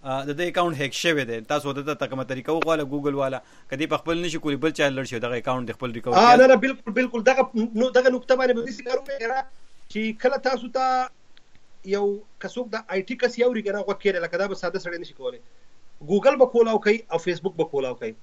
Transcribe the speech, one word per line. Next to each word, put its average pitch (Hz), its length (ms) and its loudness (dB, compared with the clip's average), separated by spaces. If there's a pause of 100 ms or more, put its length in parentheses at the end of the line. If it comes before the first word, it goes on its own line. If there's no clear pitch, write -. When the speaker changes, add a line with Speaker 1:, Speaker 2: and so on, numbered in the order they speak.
Speaker 1:
آه، 135 200 -4
د 143 120 -6
دې 175 140 -2
اکاونټ 175 300 2
هیک 135 180 -4
شوی 156 320 2
دی. 117 180 -4
تاسو 143 200 -2
ورته 139 260 -4
ته 139 120 -6
کومه 131 180 -6
طریقه 131 280 -6
وغواړه، 160 400 0
ګوګل 143 220 -2
والا، 135 260 -2 (300)
که 135 60 -8
دې 151 160 -2
په 156 100 0
خپل 170 220 -2
نشي 165 200 -4
کولی، 143 180 -2
بل 160 160 2
چا 151 120 2
لړ 135 200 -4
شي، 120 140 -6
دغه 120 160 -2
اکاونټ 127 280 -4
دې 113 100 -6
خپل 123 180 -6
ریکور 120 180 -4
Speaker 2:
آه، 185 60 8
Speaker 1:
کړي. 240 200 10
Speaker 2:
نه، 262 60 12
نه، 262 180 10
بالکل، 269 340 -4
بالکل. 247 240 -2
دغه، 254 200 6 (380)
نو، 254 160 2
دغه 254 180 6
نقطه 254 220 2
باندې 254 200 2
به 233 100 -4
داسې 240 200 -12
کار 254 120 -2
وکړئ - 240 -8
که 226 100 -4
نه، 262 80 -2 (520)
چې 208 80 -4 (220)
کله 269 140 2 (120)
تاسو 254 200 -4 (100)
ته 254 320 0 (840)
یو، 202 120 0 (340)
که 190 140 -10
څوک 240 180 -8
د 220 40 -6 (120)
آی 190 140 -4
ټي 214 220 -8
کس 240 140 0
یې 233 40 2
اوري 240 200 0
که 202 100 -4
نه، 202 100 -4
غوږ 202 200 -4
کېږدئ، 190 220 0
لکه 170 140 -6
دا 196 100 0
به 196 140 -8
ساده 180 160 -4
سړی 175 260 -8
نشي - 160 -18
کولی. 123 200 -8 (680)
ګوګل 247 360 4
به - 20 -2 (100)
کولاو 226 320 4
کوي 220 100 4 (140)
او 165 60 0 (100)
فیسبوک 165 320 -4
به 156 40 4 (120)
کولاو 131 180 -2
کوي. 113 280 -8